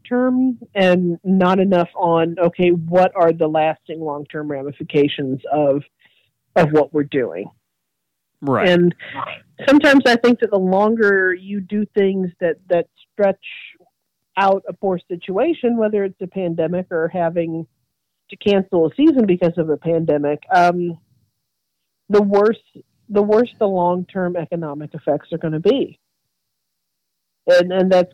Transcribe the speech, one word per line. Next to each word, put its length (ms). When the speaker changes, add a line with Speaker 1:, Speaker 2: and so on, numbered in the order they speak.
Speaker 1:
term 520
and 480
not 360
enough 360
on, 420
okay, 320
what 460
are 180
the 140
lasting 520
long-term 480
ramifications 920
of, 300
of 160
what 220
we're 100
doing? 460
Speaker 2:
Right. 280
Speaker 1:
And 240
sometimes 380
I 120
think 240
that 100
the 80
longer 720
you 280
do 340
things 340
that, 180
that 200
stretch 320
out 300
a 60
poor 340
situation, 720
whether 260
it's 180
a 60
pandemic 640
or 160
having 580
to 60
cancel 500
a 80
season 320
because 320
of 120
a 80
pandemic, 640
um, 440
the 120
worse, 380
the 160
worse 260
the 60
long-term 720
economic 580
effects 380
are 60
gonna 240
be. 360
And, 240
and 180
that's 240